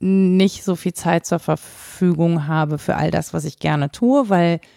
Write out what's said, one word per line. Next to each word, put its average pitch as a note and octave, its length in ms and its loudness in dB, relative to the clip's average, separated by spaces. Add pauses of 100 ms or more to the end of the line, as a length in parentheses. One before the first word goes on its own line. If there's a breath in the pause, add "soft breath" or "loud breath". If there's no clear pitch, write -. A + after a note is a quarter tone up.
nicht F#3+ 640 2
so F#3 100 -2
viel F3 200 -6
Zeit E3+ 320 0
zur E3+ 120 0
Verfügung E3 1080 -2
habe D#3 300 -2
für - 180 -4
all D#3 160 -2
das, E3+ 200 -4
was D#3 120 -6
ich - 160 -10
gerne D3 320 -2
tue, B3+ 360 0
weil E3+ 320 2 (160 soft breath)